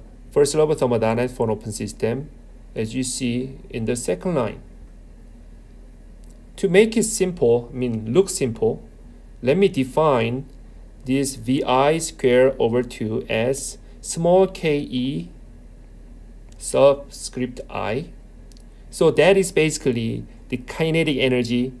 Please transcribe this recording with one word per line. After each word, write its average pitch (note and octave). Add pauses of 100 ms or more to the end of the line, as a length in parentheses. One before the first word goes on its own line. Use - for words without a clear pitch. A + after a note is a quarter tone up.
(300)
first D3
law D#3
of D3+
thermodynamics A#2+
for A#2
an -
open G#2+
system A#2 (460)
as A2+
you C3
see B2+ (140)
in A2+
the B2
second F3
line. A#2 (2000)
To F#3+
make G#3+
it G#3+
simple, A#2+
I C3+
mean A2+
look F#3+
simple, A#2 (540)
let C3+
me G3
define C3+ (600)
this C3+
V B2
I C#3
squared B2+
over A#2
two A2+
as A#2 (220)
small F3+
ke D3 (1300)
subscript C3
I. G#2+ (800)
So E3
that D#3+
is F#3
basically A#2 (240)
the B2+
kinetic D#3+
energy B2